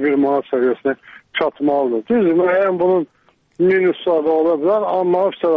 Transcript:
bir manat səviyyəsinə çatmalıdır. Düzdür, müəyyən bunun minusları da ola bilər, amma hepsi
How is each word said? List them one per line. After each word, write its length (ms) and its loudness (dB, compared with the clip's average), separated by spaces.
bir 240 0
manat 240 -2
səviyyəsinə 460 -2
çatmalıdır. 720 -2
Düzdür, 320 2
müəyyən 380 0
bunun 280 0
minusları 680 0
da 60 2
ola 300 2
bilər, 240 0
amma 400 0
hepsi 320 -2